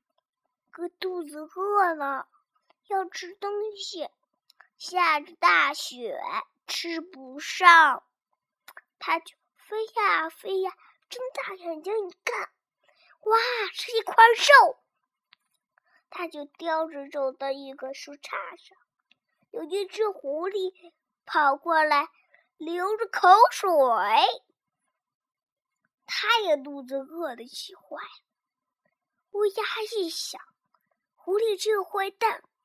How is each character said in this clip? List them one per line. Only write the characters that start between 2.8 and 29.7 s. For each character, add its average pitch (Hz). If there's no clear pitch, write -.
要 381
吃 359
东 403
西， 320
下 339
着 339
大 330
雪， 240
吃 330
不 269
上， 330
它 330
就 -
飞 440
呀 370
飞 381
呀， 381
睁 480
大 466
眼 339
睛 403
一 339
看， 466
哇， 440
是 -
一 453
块 -
肉。 466
它 359
就 294
叼 320
着 285
肉 285
到 269
一 277
棵 269
树 285
杈 -
上， -
有 311
一 370
只 415
狐 320
狸 370
跑 294
过 320
来， 302
流 359
着 440
口 -
水。 -
它 453
也 359
肚 277
子 254
饿 277
得 233
奇 -
怪。 -
乌 415
鸦 427